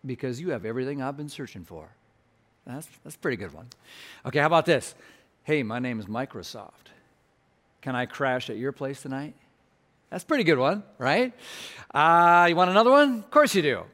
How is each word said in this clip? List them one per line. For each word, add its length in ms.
Because 340
you 120
have 120
everything 380
I've 160
been 120
searching 340
for." 260
That's, 200
that's 120
a 40
pretty 180
good 140
one. 140
Okay, 140
how 80
about 220
this? 260
"Hey, 200
my 160
name 200
is 60
Microsoft. 880
Can 140
I 100
crash 460
at 60
your 140
place 300
tonight?" 320
That's 120
a 40
pretty 160
good 160
one, 240
right? 340
Uh, 560
you 80
want 140
another 220
one? 260
Of 140
course 240
you 80
do. 200